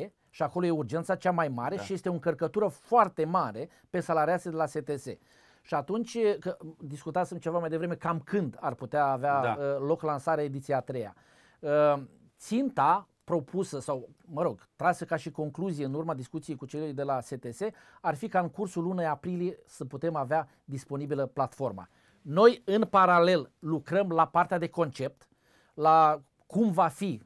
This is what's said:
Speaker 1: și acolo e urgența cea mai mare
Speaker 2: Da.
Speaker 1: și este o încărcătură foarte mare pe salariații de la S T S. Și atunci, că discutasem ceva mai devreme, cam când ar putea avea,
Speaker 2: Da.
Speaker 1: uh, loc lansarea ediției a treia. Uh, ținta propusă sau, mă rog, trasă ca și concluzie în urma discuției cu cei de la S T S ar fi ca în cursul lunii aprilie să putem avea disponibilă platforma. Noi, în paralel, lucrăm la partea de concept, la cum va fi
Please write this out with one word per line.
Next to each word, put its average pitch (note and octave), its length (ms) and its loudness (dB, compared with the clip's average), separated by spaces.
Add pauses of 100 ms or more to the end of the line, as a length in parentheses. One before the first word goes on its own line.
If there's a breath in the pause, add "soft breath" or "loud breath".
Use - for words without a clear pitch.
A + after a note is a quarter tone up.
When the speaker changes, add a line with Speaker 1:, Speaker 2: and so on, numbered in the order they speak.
(300)
Speaker 1:
și - 140 -6
acolo F3+ 220 -2
e F3 40 2
urgența D#3+ 460 -2
cea F#3 160 0
mai E3+ 160 0
mare C3 280 -4
Speaker 2:
Da. G3+ 60 -6
Speaker 1:
și G3 120 -8
este F#3 160 -4
o F3+ 40 0
încărcătură E3+ 540 0
foarte F#3 580 2
mare D3+ 440 -2 (200 soft breath)
pe F3+ 100 -2
salariații E3 500 2
de D#3+ 60 -4
la D#3+ 100 0
S C#3 60 -4
T C#3+ 280 -6
S. - 60 -16 (560 soft breath)
Și - 120 -8
atunci, G#3+ 440 -4 (220)
că F3+ 180 -8 (220)
discutasem D#3+ 580 -6
ceva E3+ 220 -4
mai E3 100 -2
devreme, E3 260 -2
cam E3 240 -4
când F3 400 -4
ar D3 140 -4
putea C#3+ 320 -2
avea, C#3 360 0
Speaker 2:
Da. A#2 180 0
Speaker 1:
uh, C#3 280 -2
loc D#3+ 140 0
lansarea D3+ 420 -2
ediției C#3 320 -4
a C3 40 0
treia. A#2+ 360 -6 (440 soft breath)
Uh, D3 420 4 (360)
ținta G3+ 680 0 (160)
propusă E3+ 560 -4
sau, C3 300 -6 (160)
mă D#3 160 -6
rog, C3+ 340 -4
trasă F3 300 0
ca E3 100 -2
și D3+ 160 -6
concluzie D#3 540 -6
în C3+ 80 -4
urma D#3+ 200 -4
discuției C#3+ 420 -8
cu C3+ 100 -12
cei D3+ 280 -8
de C#3 100 -6
la C#3 180 -2
S - 60 -14
T B2 260 -10
S - 60 -16 (420 loud breath)
ar D#3+ 140 0
fi G#3+ 120 -6
ca G3 120 0
în F3 100 0
cursul F3+ 340 -6
lunii F3+ 220 -2
aprilie F3 600 -4
să - 200 -14
putem D#3+ 300 -6
avea D3+ 320 -2 (180 soft breath)
disponibilă C#3 600 -6
platforma. B2 640 -4 (320 soft breath)
Noi, F#3+ 440 6
în G#3+ 200 2
paralel, F3+ 760 4
lucrăm E3 500 0
la E3 180 4
partea F3 300 2
de E3 100 -2
concept, C#3 600 -4 (460 soft breath)
la D#3 480 6 (240)
cum G#3+ 260 2
va F3 160 4
fi D3+ 380 -4